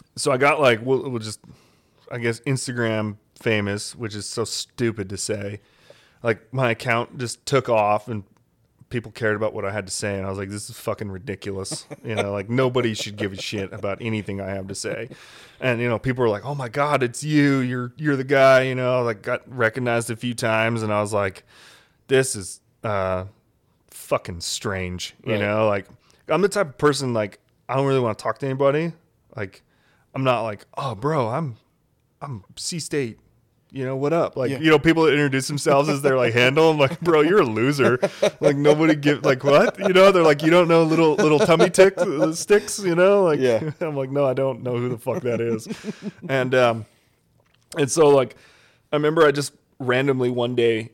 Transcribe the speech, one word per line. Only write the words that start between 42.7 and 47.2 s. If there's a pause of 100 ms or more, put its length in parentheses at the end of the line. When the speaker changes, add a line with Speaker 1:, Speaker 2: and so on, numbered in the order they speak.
Speaker 1:
you
know?
Like,
Speaker 2:
Yeah.
Speaker 1:
<laughs>
I'm
like,
"No,
I
don't
know
who
the
fuck
that
is." (640)
And,
um, (920)